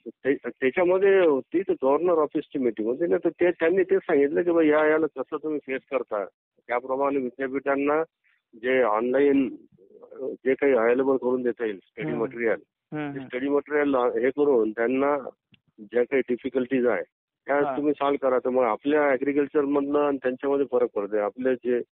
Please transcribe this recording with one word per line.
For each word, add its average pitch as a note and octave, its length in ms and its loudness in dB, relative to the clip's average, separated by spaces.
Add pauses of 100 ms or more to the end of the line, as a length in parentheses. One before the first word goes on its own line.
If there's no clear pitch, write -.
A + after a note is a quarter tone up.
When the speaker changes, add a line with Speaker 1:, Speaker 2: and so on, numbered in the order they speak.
Speaker 1:
ते, - 280 -4
त्याच्यामध्ये F3+ 920 2
होती D3 360 0
तर F#3+ 120 -2 (100)
governor D3+ 300 2
ऑफिसची D3+ 460 -2
meeting A2+ 280 -2
होती C#3+ 200 -2
ना, F3+ 100 0
तर E3+ 120 -2
ते, F3 220 0
त्यांनी F3 320 2
तेच F#3+ 160 0
सांगितलं D3+ 440 2
की F3 80 0
बा E3 120 4
या, D3+ 220 4
याला D#3 200 2
कसं C#3 380 -6
तुम्ही D3+ 240 -4
face C3+ 140 -6 (100)
करता, A2+ 340 -4 (420)
त्याप्रमाणे C3 500 -2
विद्यापीठांना C#3 840 -2 (520)
जे B2+ 260 0
online, B2 760 2 (560)
अ, C3+ 140 -14 (200)
जे B2+ 80 2
काही C3+ 200 2
available B2+ 440 2
करून B2+ 240 -2
देता A#2+ 240 -4
येईल G#2 120 -6
steady - 320 -12
Speaker 2:
हम्म. A#2+ 120 -4
Speaker 1:
material, A2+ 360 -2 (360)
Speaker 2:
हम्म, D3+ 200 -8
Speaker 1:
ते C#3 40 -10
Speaker 2:
हम्म. C3+ 80 -12
Speaker 1:
steady B2+ 240 -6
material C#3+ 460 0
हे B2 340 0
करून C3 420 2
त्यांना C3 460 0 (640)
ज्या A2+ 240 -2
काही C3+ 260 0
difficulties B2+ 560 -2
आहे G2+ 180 0 (420)
त्या C3+ 100 -2
Speaker 2:
हा. C#3+ 220 0
Speaker 1:
तुम्ही D3 160 0
solve C#3 360 -2
करा. B2+ 100 2
तर C3 100 -4
मग B2+ 140 2
आपल्या C#3+ 480 0
agriculture C#3 500 0
मधलं C#3+ 380 0
आणि C#3+ 180 0
त्यांच्यामध्ये C#3 540 -2
फरक B2 240 0
पडतोय. G#2 240 -2
आपले B2+ 360 -2
जे, A#2+ 260 -2 (120)